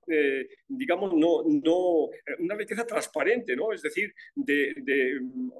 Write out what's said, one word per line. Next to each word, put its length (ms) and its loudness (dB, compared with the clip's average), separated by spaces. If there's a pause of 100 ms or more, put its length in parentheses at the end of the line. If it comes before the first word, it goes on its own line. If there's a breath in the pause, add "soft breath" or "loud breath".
eh, 400 2 (180 loud breath)
digamos, 460 -2
no, 320 4
no, 640 2
eh, 280 -10
una 160 -2
riqueza 320 -4
transparente, 680 0
¿no? 160 -2
Es 120 -6
decir, 320 -4 (200 loud breath)
de, 420 0
de, 440 0
mm, 400 -6